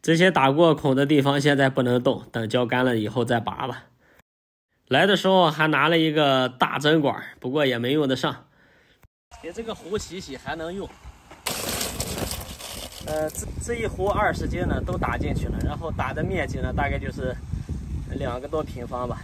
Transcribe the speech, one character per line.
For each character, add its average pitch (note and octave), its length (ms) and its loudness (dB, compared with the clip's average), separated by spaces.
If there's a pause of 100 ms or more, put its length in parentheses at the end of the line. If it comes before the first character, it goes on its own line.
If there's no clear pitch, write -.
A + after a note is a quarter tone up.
这 E3 120 4
些 F3+ 140 6
打 C3+ 220 6
过 D#3+ 240 6
孔 C3+ 200 2
的 C#3+ 120 4
地 D3+ 120 6
方 C#3 220 4
现 C#3+ 160 4
在 C3+ 100 6
不 C3 140 2
能 B2 220 2
动， B2 280 0
等 A2+ 160 -2
胶 B2 160 2
干 B2+ 220 0
了 B2 100 2
以 G#2+ 120 0
后 A#2 180 -2
再 A#2+ 140 2
拔 - 260 -6
吧。 A#2+ 200 -10 (1000)
来 D3+ 200 4
的 G3 100 4
时 F#3 100 0
候 F#3 220 8
还 D3+ 160 2
拿 D3+ 240 2
了 E3+ 80 4
一 D#3+ 140 2
个 C#3 360 4
大 C3 300 -2
针 D3 240 4
管， A#2 220 0 (160)
不 B2+ 100 -8
过 C#3+ 160 2
也 A#2+ 140 0
没 B2 140 0
用 D3+ 140 2
得 B2+ 80 2
上。 B2+ 300 -4 (960)
给 E3 100 -12
这 A3 120 -10
个 A3+ 100 -8
壶 F#3+ 240 -8
洗 F#3+ 220 -8
洗 C#3 180 -12
还 D3 180 -8
能 E3 160 -8
用。 F#3+ 160 -8 (2250)
呃， D#3 240 -4
这， - 160 -10 (160)
这 A#3 100 -6
一 A3+ 140 -4
壶 F#3 220 -4
二 G3+ 220 2
十 - 160 -4
斤 F3 200 -2
呢， - 180 -2
都 F3+ 100 -4
打 A#2+ 220 -2
进 - 160 -2
去 - 140 -2
了， - 180 -4
然 D3 100 -2
后 D#3 160 -6
打 C3+ 220 -4
的 D3+ 100 -4
面 D#3 240 -2
积 C3 120 -6
呢， C3 120 -2
大 C#3+ 160 0
概 C#3 120 -2
就 - 120 -6
是 B2+ 240 -6 (800)
两 B2+ 220 -4
个 C#3 80 -10
多 D#3 160 -4
平 A#2+ 240 -10
方 B2 200 -6
吧。 A2+ 160 -8